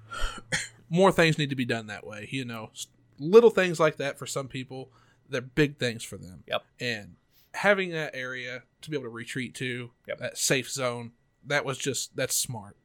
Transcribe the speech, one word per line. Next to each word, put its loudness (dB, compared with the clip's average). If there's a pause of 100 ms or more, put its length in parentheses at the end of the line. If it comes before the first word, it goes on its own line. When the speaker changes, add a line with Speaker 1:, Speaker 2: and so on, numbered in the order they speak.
(120)
Speaker 1:
<coughs> -6
more 6
things 6
need 0
to -4
be 0
done -2
that -12
way, -12
you -4
know. -10
S-, -12 (320)
little 10
things 2
like 4
that -6
for -12
some -6
people, -12 (400)
they're -4
big 2
things -4
for -12
them. -18
Speaker 2:
Yep. -4 (180)
Speaker 1:
And -6 (380)
having 2
that -6
area -8 (180)
to -14
be -2
able -10
to -12
retreat -8
to, -8 (160)
Speaker 2:
Yep. -6
Speaker 1:
that -8
safe 0
zone, -4 (320)
that 0
was -4
just, -6
that's -2
smart. -4